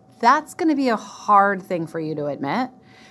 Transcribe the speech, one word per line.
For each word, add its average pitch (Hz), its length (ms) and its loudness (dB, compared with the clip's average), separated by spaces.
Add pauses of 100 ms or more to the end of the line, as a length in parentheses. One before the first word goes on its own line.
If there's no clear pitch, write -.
(200)
that's 302 320 2
gonna 320 240 0
be 262 140 0
a 220 60 2
hard 202 680 2
thing 170 240 -6
for 165 140 -8
you 156 160 -6
to 147 100 -6
admit. 147 420 -4 (420)